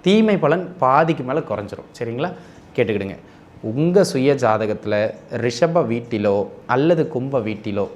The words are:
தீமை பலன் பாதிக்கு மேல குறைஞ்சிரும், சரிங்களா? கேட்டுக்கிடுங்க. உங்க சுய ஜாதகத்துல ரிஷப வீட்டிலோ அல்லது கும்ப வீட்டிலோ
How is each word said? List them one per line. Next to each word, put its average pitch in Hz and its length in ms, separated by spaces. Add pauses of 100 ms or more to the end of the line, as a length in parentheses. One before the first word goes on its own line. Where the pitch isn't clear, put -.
தீமை 214 400
பலன் 170 200 (180)
பாதிக்கு 143 480
மேல 147 200
குறைஞ்சிரும், 104 480
சரிங்களா? 120 320 (460)
கேட்டுக்கிடுங்க. 101 400 (540)
உங்க 170 400
சுய 135 320
ஜாதகத்துல 107 520 (500)
ரிஷப 165 460
வீட்டிலோ 110 460 (380)
அல்லது 160 280 (120)
கும்ப 135 340
வீட்டிலோ 101 360 (120)